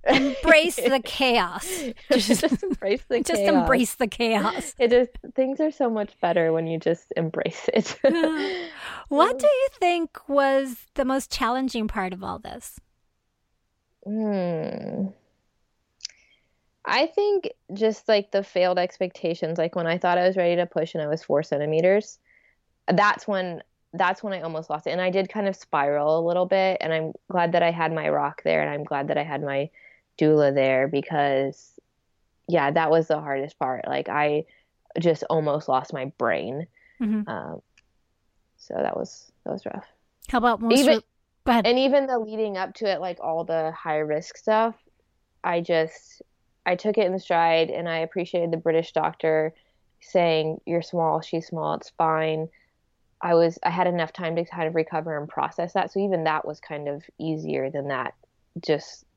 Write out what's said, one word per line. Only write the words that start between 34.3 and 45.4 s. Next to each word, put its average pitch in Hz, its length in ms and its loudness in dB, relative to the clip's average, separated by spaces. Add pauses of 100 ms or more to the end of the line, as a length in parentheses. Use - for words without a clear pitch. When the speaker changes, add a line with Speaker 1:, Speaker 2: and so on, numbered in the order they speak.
Speaker 2:
just 165 280 2
almost 151 400 0
lost - 240 -2
my 135 140 -6 (120)
brain. 117 500 -2 (340)
Speaker 1:
Mm-hmm. 214 260 -4
Speaker 2:
Um, - 340 -10 (960)
so - 160 -14
that - 220 -2
was, - 360 -12 (120)
that - 80 -8
was - 140 -10
rough. - 180 -12 (440)
Speaker 1:
How 254 100 -2
about 233 220 2
most 233 180 4
Speaker 2:
Even 277 200 6
Speaker 1:
re-, - 40 -6 (420)
go 269 80 0
ahead. 226 140 4
Speaker 2:
And 247 140 4
even 269 260 4
the 254 140 -2
leading 214 360 -4
up 185 180 -6
to 220 120 -6
it, 185 140 0
like, 175 200 -8
all 160 220 -4
the 160 300 -2
high 156 260 -4
risk 151 380 -4
stuff, 220 400 0 (640)